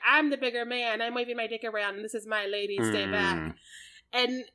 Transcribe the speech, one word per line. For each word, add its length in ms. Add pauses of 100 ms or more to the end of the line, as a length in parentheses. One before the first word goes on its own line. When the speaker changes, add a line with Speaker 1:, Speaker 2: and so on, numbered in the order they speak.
Speaker 1:
"I'm 240
the 80
bigger 280
man. 360
I'm 120
waving 240
my 100
dick 160
around, 320
and 80
this 120
is 120
my 200
lady. 300
Stay 320
back." 280
Speaker 2:
Mm. 160 (600)
Speaker 1:
And 300 (120)